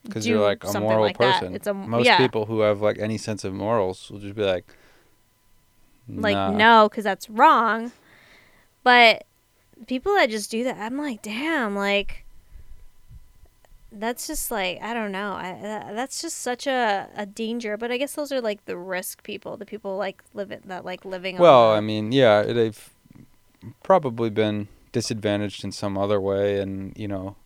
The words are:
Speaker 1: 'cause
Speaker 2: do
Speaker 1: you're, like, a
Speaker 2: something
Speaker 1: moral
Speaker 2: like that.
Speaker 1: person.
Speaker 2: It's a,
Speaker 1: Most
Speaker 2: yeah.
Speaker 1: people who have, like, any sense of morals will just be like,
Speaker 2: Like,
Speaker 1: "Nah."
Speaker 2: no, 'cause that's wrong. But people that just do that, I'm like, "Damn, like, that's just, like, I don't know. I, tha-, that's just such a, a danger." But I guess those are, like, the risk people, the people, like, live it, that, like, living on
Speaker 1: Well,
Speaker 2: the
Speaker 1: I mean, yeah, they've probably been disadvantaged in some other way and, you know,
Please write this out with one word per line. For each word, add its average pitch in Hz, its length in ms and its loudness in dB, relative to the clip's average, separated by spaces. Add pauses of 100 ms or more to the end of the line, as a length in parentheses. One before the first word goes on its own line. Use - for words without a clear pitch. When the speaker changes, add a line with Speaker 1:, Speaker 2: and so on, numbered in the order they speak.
Speaker 1:
'cause 107 140 -8
Speaker 2:
do 110 60 -4
Speaker 1:
you're, 113 100 2
like, 101 240 0
a - 40 -8
Speaker 2:
something 101 160 -2
Speaker 1:
moral 110 200 2
Speaker 2:
like 104 140 0
that. - 240 2
Speaker 1:
person. 90 140 -8
Speaker 2:
It's 87 120 -10
a, 104 60 -4
Speaker 1:
Most 117 320 -2
Speaker 2:
yeah. 226 120 6
Speaker 1:
people 120 280 2
who 110 160 -4
have, 107 180 2
like, 104 200 0
any 107 180 -4
sense 104 260 -8
of 98 100 -8
morals 98 560 -2
will 101 100 -16
just 101 160 -14
be 107 80 -2
like, 92 220 0 (1400)
Speaker 2:
Like, 202 280 -2
Speaker 1:
"Nah." 139 160 0
Speaker 2:
no, 214 380 8
'cause 214 140 -8
that's 196 260 -4
wrong. 226 640 4 (920)
But 240 420 8 (640)
people 262 280 -2
that 330 140 4
just 214 220 -6
do 226 120 -2
that, 240 140 -4
I'm 220 200 -8
like, 285 240 -8
"Damn, 233 540 -4
like, 202 500 -2 (1700)
that's 226 360 -6
just, - 240 -6
like, 190 300 -4
I 208 120 -8
don't 220 180 -4
know. 196 220 -6
I, 180 280 -8
tha-, 208 320 -10
that's 240 280 -8
just 330 180 -10
such 247 280 -6
a, 226 480 0
a 208 100 -8
danger." 220 520 -6
But 233 140 -6
I 247 60 -4
guess 277 180 -6
those 285 160 -6
are, 262 100 -4
like, 208 240 -4
the 180 120 -8
risk 185 460 -8
people, - 340 -12
the 208 80 -14
people, 202 320 -10
like, 196 260 -8 (100)
live 202 180 -10
it, - 160 -16
that, 185 180 -12
like, 180 200 -12
living 185 300 -8
on 180 60 2
Speaker 1:
Well, 127 300 10
Speaker 2:
the 107 60 4
Speaker 1:
I 107 40 0
mean, 107 300 -4
yeah, 113 320 6
they've 113 460 -2 (920)
probably 120 460 2
been 107 380 0 (240)
disadvantaged 104 720 -4
in 98 80 -6
some 98 260 -6
other 101 220 2
way 98 400 0
and, 98 380 -6
you 107 100 -8
know, 95 280 -8 (100)